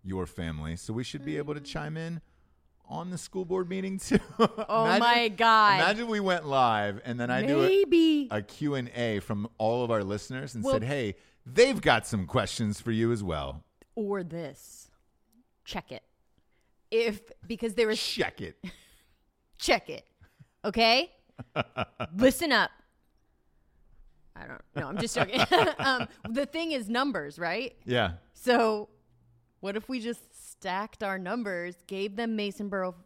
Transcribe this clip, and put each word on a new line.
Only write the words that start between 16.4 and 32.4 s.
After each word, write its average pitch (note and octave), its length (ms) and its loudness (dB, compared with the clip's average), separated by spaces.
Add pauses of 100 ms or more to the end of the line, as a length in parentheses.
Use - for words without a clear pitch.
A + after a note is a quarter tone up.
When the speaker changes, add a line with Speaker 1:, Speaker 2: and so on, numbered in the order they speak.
Speaker 2:
If, A3+ 300 0 (260)
because A3+ 280 -4
there A3 140 4
is A3 100 0
Speaker 1:
Check - 420 -4
it. F2+ 200 -14 (480)
Speaker 2:
<laughs> - 480 -20
Check - 320 0
it. - 160 -12 (600)
Okay? A3+ 460 2 (540)
Speaker 1:
<laughs> - 520 -8
Speaker 2:
Listen C4+ 340 4
up. G#3+ 200 2 (1600)
I - 120 -18
don't, - 140 -16 (140)
no, - 140 -6
I'm G3+ 80 -8
just - 180 -4
joking. A3 240 0 (100)
<laughs> E4 300 2
Um, C4 280 0 (220)
the C4+ 160 -2
thing D#4+ 280 -4
is A#3 160 -4
numbers, G3+ 500 -4
right? F3+ 340 -4 (120)
Speaker 1:
Yeah. A#2 280 0 (200)
Speaker 2:
So A3+ 560 2 (720)
what G3 160 -6
if G#3+ 100 -10
we C4 120 -6
just - 520 -10
stacked G3 520 -6
our G3 140 -2
numbers, F#3 580 -6 (120)
gave G3 280 -6
them A3+ 200 -2
Mason G#3 340 -4